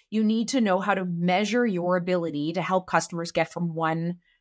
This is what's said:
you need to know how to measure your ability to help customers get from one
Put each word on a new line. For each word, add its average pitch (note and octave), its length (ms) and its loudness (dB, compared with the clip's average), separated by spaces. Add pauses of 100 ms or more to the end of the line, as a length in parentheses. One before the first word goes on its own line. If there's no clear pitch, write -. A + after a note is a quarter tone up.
you A3 160 0
need A3 240 0
to C4+ 100 0
know G3 220 4
how G3 120 0
to F#3+ 120 0
measure F3+ 600 2
your F3+ 300 0
ability E3+ 560 -2
to F3+ 100 -2
help F3+ 240 0
customers E3+ 460 -2
get D#3+ 220 0
from E3+ 200 -4
one E3 440 -2 (240)